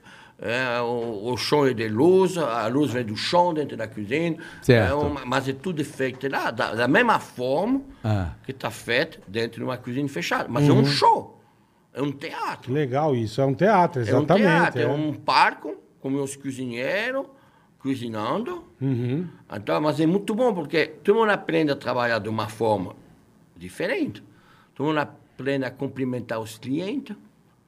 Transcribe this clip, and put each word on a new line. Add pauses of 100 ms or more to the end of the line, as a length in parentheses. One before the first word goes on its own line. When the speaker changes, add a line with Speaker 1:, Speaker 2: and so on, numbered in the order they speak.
(420)
Speaker 1:
é,
o,
o
chão
é
de
luz,
a
luz
vem
do
chão
dentro
da
cozinha. (240)
Speaker 2:
Certo.
Speaker 1:
É
uma,
mas
é
tudo
feito
lá,
da,
da
mesma
forma (200)
Speaker 2:
Ah. (160)
Speaker 1:
que
tá
feito
dentro
de
uma
cozinha
fechada.
Mas
é
um
Speaker 3:
Uhum.
Speaker 1:
show, (520)
é
um
teatro.
Speaker 3:
Que
legal
isso,
é
um
teatro,
Speaker 1:
É (120)
um
Speaker 3:
exatamente,
Speaker 1:
teatro,
é
Speaker 3:
é.
Speaker 1:
um
palco (240)
com
meus
cozinheiros (540)
cozinhando. (180)
Speaker 3:
Uhum. (260)
Speaker 1:
Então,
mas
é
muito
bom,
porque (160)
todo
mundo
aprende
a
trabalhar
de
uma
forma (640)
diferente. (500)
Todo
mundo
aprende
a
cumprimentar
os
clientes. (520)